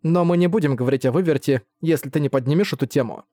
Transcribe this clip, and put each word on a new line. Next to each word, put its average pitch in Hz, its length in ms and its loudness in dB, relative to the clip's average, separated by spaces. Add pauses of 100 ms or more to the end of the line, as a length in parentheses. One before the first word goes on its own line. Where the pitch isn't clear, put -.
но 170 220 2
мы 175 120 2
не 180 100 4
будем 160 300 0
говорить 127 300 0
о 123 60 2
Выверте, 147 500 0 (180)
если 160 280 0
ты 151 120 -2
не 139 80 0
поднимешь 143 440 0
эту - 140 -2
тему. 120 460 -2